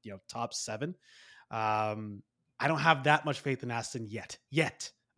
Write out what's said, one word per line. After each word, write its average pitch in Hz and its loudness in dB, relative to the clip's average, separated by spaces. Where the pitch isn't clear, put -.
you 107 -12
know, 95 -12
top 117 -4
seven. 127 -6
Um, 107 0
I 143 2
don't 160 2
have 147 4
that 151 6
much 147 -2
faith 135 -2
in 123 -4
Aston 117 -4
yet. 107 -10
Yet. - -2